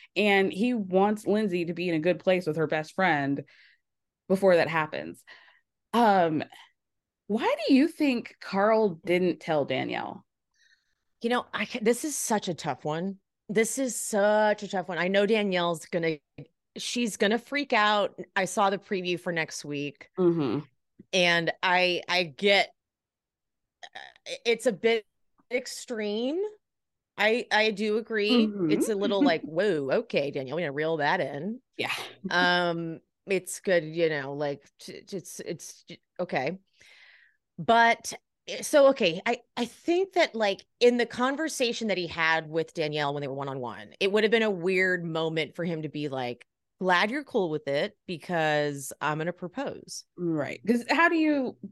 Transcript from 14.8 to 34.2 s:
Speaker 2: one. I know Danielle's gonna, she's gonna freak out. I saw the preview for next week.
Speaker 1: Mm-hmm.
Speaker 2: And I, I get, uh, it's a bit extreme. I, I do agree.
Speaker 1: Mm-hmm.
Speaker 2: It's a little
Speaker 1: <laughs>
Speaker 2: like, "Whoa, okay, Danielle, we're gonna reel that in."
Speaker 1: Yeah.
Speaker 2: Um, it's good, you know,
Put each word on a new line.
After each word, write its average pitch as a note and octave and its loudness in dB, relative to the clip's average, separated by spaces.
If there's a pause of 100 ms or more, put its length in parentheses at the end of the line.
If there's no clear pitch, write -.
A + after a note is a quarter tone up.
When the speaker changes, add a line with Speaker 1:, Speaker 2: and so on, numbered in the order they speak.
Speaker 2:
one. E3+ -6
I F3 0
know G3+ 2
Danielle's F3+ 0
gonna, E3 -2 (580)
she's A#3 -4
gonna G#3+ 2
freak C#4 -6
out. G#3 2 (180)
I G3 0
saw G3 0
the G3 -2
preview F3+ -4
for F3 -6
next D#3+ -6
week. C#3+ -10
Speaker 1:
Mm-hmm. D#3+ 2 (520)
Speaker 2:
And E3+ 2 (100)
I, F3+ 2
I F3+ 0
get, F#3+ 2 (1120)
uh, - -18 (120)
it's A#3 0
a A#3+ 0
bit A3+ 0 (460)
extreme. B3 -4 (760)
I, A3 2
I G#3+ 2
do G#3 -2
agree. G#3+ 2
Speaker 1:
Mm-hmm. F3 0
Speaker 2:
It's - 2
a A3 0
little G3 0
Speaker 1:
<laughs> - 6
Speaker 2:
like, E3 4
"Whoa, D#3 0 (100)
okay, E3 -2
Danielle, C3+ -6
we're F3+ -4
gonna C#3+ -4
reel D#3 -2
that D#3 0
in." D3+ -6 (160)
Speaker 1:
Yeah. A2 -4 (380)
Speaker 2:
Um, F3 0 (260)
it's F#3 -4
good, F3 2
you D#3+ 0
know, C#3+ -4